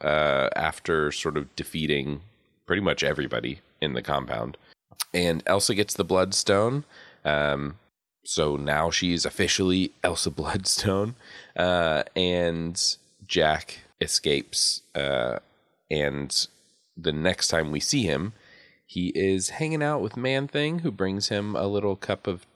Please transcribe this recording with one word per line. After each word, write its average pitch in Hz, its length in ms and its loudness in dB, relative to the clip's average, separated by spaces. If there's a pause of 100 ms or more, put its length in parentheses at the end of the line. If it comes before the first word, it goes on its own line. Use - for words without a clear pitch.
uh, 73 560 4
after 78 560 0
sort 76 240 -4
of 71 180 -4
defeating 73 680 -2 (440)
pretty 90 140 2
much 80 240 0
everybody 65 560 -2 (220)
in 76 100 0
the 62 80 -2
compound. 65 560 -4 (560)
And 87 320 2
Elsa 101 300 2
gets 104 180 0
the 98 120 -2
Bloodstone. 98 800 2 (380)
Um, 73 540 0 (480)
so 76 320 0
now 73 340 0
she's 85 360 0
officially 92 680 0 (100)
Elsa 87 280 -2
<laughs> 76 100 -6
Bloodstone. 98 760 -2 (380)
Uh, 87 500 2 (120)
and 87 680 0 (440)
Jack 76 540 2 (200)
escapes. - 800 0 (140)
Uh, 64 460 -2 (500)
and 71 560 0 (500)
the 82 160 -2
next 82 360 0
time 80 220 0
we 73 100 -2
see 135 240 0
him, 82 280 0 (540)
he 90 220 -2
is 95 420 0
hanging 156 320 -2
out 147 180 0
with 104 160 -4
Man-Thing, 139 640 -2
who 165 120 -2
brings 98 380 -2
him 104 260 -2
a 80 120 0
little 101 280 0
cup - 320 -4
of 92 300 -4